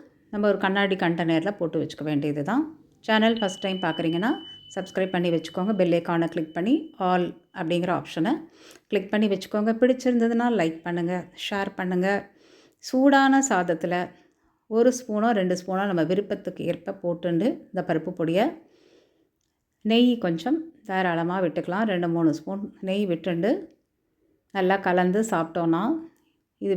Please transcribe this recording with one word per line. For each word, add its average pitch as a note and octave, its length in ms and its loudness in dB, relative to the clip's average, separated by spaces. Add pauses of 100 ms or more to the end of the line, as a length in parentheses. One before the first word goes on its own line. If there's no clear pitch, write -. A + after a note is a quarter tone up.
(320)
நம்ம G#3 220 0
ஒரு F#3+ 120 -4
கண்ணாடி F#3+ 380 0
கண்டெய்னரில் E3+ 560 0
போட்டு E3 220 -2
வச்சுக்க - 280 -10
வேண்டியது D3 400 -2
தான். C4+ 140 0 (420)
சேனல் A3 340 4
ஃபஸ்ட் F#3+ 240 -4
டைம் F#3+ 220 -4
பார்க்குறீங்கன்னா E3+ 460 0 (420)
சப்ஸ்கிரைப் F#3 400 -4
பண்ணி F3 180 0
வச்சுக்கோங்க, F3+ 460 -2
பெல் E3+ 180 4
ஐகானை E3+ 360 0
கிளிக் D#3 220 -4
பண்ணி F#3 180 0 (360)
all F3+ 160 2 (340)
அப்படிங்கிற F3 380 -2
ஆப்ஷனை D#3+ 340 -2 (600)
கிளிக் G3 220 -2
பண்ணி G#3+ 200 2
வச்சுக்கோங்க. G#3+ 380 -2 (100)
பிடிச்சிருந்ததுன்னா A#3+ 680 2 (140)
லைக் E3 260 0
பண்ணுங்க, F3 280 -2 (300)
ஷேர் G3 340 -4
பண்ணுங்க. F#3 300 0 (760)
சூடான C4+ 560 6 (100)
சாதத்துல F3+ 440 0 (760)
ஒரு A#3 280 4
ஸ்பூனோ G#3 300 -2 (100)
ரெண்டு F3+ 220 2
ஸ்பூனோ F#3+ 300 -2
நம்ம E3+ 200 2
விருப்பத்துக்கு F#3+ 640 -4
ஏற்ப G3 300 -10
போட்டுண்டு E3+ 440 0 (220)
இந்த F#3 200 -6
பருப்பு D#3+ 300 -2
பொடியை E3+ 260 2 (1400)
நெய் A#3+ 260 4 (140)
கொஞ்சம் F3+ 340 0 (320)
தாராளமா F3+ 540 0
விட்டுக்கலாம். F#3 480 -2
ரெண்டு F3 240 0
மூணு E3 240 4
ஸ்பூன் G3 220 -8 (260)
நெய் G3+ 240 0
விட்டுண்டு E3+ 400 0 (1000)
நல்லா F#3+ 240 2 (100)
கலந்து F3+ 340 4 (100)
சாப்பிட்டோன்னா, E3 520 0 (760)
இது G3 160 -2